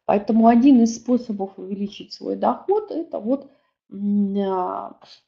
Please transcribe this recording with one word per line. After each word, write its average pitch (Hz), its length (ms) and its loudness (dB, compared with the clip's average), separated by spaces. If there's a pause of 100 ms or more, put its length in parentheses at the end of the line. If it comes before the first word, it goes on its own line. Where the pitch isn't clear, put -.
Поэтому 220 420 2
один 240 360 6
из 226 140 2
способов 208 600 -4
увеличить 196 560 -10
свой - 220 -8
доход – 247 560 -2
это - 280 -8
вот, - 300 -4 (420)
м, 202 480 -2
а, 190 600 -6 (280)